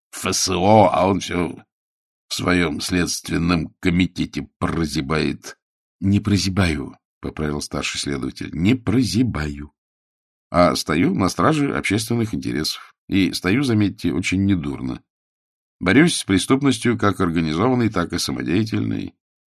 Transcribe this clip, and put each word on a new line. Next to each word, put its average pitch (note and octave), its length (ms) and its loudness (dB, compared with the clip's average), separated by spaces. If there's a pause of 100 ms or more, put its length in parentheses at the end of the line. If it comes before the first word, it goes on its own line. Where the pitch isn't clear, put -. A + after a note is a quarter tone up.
(100)
в - 160 -10
Ф F#2 80 0
С - 140 -2
О, F#2+ 440 6
а F2 140 2
он F#2+ 140 2
все F2 360 -4 (720)
в - 60 -8
своем F2 460 0
следственном E2+ 1000 -2
комитете E2+ 680 -2 (100)
прозябает». D2+ 1000 -4 (440)
«Не G2+ 200 2
прозябаю», — F2+ 760 -2 (240)
поправил D2 400 -6
старший - 400 -6
следователь, — C2+ 520 -6
не F2+ 240 2
прозябаю. E2 960 -2 (800)
А E2 260 4
стою F#2 380 0
на F#2+ 140 0
страже C#3 480 0
общественных A2 580 -2
интересов. C2 600 -6 (140)
И F#2+ 240 2
стою, A2+ 320 0
заметьте, G#2+ 480 0
очень F#2+ 320 0
недурно. C#2 580 -2 (800)
Борюсь B2+ 360 4
с - 80 -6
преступностью A#2+ 720 2
как G2+ 240 0
организованной, F2+ 680 2
так F2+ 240 -2
и F2 60 -2
самодеятельной, B1+ 960 -2 (380)